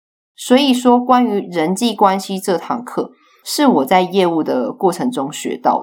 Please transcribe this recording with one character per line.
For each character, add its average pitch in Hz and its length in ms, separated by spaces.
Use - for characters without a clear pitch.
所 - 200
以 277 160
说 247 280
关 247 260
于 202 140
人 175 240
际 233 180
关 196 280
系 190 180
这 185 180
堂 147 280
课， - 260
是 - 220
我 160 180
在 185 180
业 185 240
务 165 180
的 127 280
过 180 200
程 139 180
中 139 220
学 - 240
到 110 260